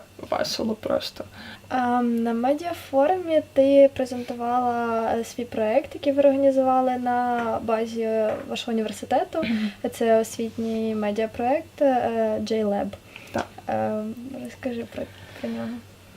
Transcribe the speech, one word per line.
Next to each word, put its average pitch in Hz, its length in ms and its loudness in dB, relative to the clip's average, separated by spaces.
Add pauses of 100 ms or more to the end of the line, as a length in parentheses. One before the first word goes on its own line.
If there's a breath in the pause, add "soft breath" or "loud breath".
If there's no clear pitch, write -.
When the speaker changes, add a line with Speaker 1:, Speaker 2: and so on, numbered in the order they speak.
(320)
Speaker 1:
весело - 480 -2
просто. - 440 -4 (480 loud breath)
Speaker 2:
Ем, 240 520 0
на 233 100 0
медіафорумі 311 1080 2 (120)
ти 277 420 8
презентувала, 240 1200 -2
е, 226 40 -4
свій 233 220 -8
проєкт, 226 480 0
який 277 200 0
ви 277 60 2
організували 262 760 4
на 247 460 0 (200)
базі 226 440 -2 (420)
вашого 226 240 -6
університету. 233 720 -2
Speaker 1:
Мгм. 214 280 -2 (200)
Speaker 2:
Це 226 300 4
освітній 220 720 -4
медіапроєкт, 226 840 -2
е, 269 140 6 (480)
J-Lab. 208 440 0 (440 loud breath)
Speaker 1:
Так. - 140 -4 (220)
Speaker 2:
Ем, 220 480 -2 (300)
розкажи 233 400 -8 (100)
про, - 80 -6 (380)
про 233 80 -6
нього. 233 180 -6 (500)